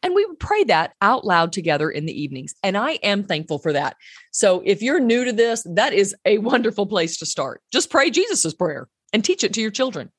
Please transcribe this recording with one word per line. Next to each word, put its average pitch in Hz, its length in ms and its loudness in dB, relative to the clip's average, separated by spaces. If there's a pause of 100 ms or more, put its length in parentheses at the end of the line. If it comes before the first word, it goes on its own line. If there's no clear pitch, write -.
And 359 120 -2
we 403 100 4
would 349 140 -8
pray 415 260 2
that 170 360 2
out 226 240 2
loud 170 280 2
together 156 380 0
in 151 160 -6
the - 140 -8
evenings. 135 420 -10
And 196 140 -2
I 262 160 -2 (100)
am 202 220 0
thankful 160 340 -4
for 156 140 -2
that. 143 240 -2 (340)
So 185 340 2
if 196 160 2
you're 277 200 2
new 240 240 2
to 247 80 -2
this, 226 360 0
that 208 240 0
is 196 220 2 (100)
a 208 140 4
wonderful 220 480 0
place 175 320 -2
to 160 80 -10
start. - 360 -6 (100)
Just - 180 0
pray 285 200 4
Jesus's 320 440 0
prayer 156 340 -4 (240)
and 208 120 0
teach 370 180 0
it - 120 -2
to 226 60 -4
your 220 120 -2
children. 220 460 -4